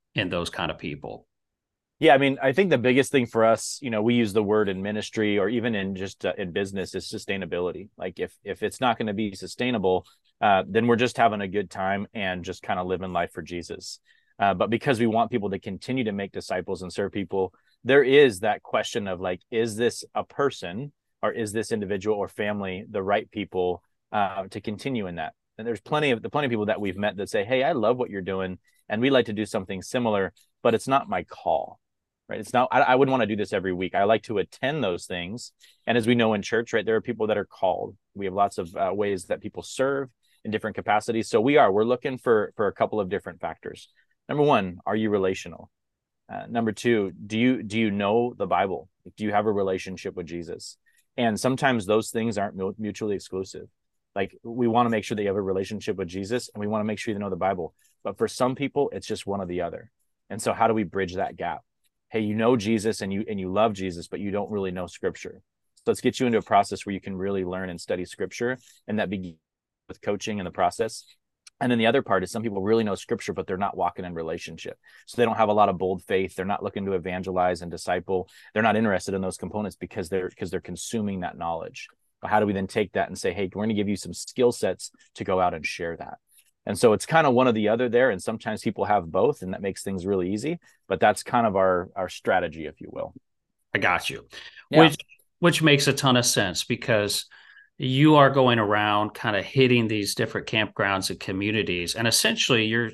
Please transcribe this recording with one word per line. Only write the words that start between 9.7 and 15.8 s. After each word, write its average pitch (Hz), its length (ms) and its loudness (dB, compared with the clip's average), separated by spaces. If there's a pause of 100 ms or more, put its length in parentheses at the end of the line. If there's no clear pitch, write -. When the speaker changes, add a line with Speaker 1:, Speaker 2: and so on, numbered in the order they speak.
Speaker 2:
uh, 98 260 2
then 113 200 2
we're 120 100 4
just 117 220 0
having 107 240 4
a 98 60 -4
good 95 220 -4
time 98 440 -4
and 92 280 -4
just 90 200 -10
kinda 92 200 -4
living 90 300 -4
life 87 200 -2
for 87 100 -10
Jesus. 85 580 -12 (380)
Uh, 98 160 2
but 95 160 0
because 117 280 2
we 120 80 2
want 110 240 2
people 101 200 -2
to 98 80 -4
continue 120 460 -6